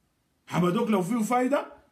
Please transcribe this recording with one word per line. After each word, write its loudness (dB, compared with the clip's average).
حمدوك 0
لو 2
فيه -2
فايدة، 0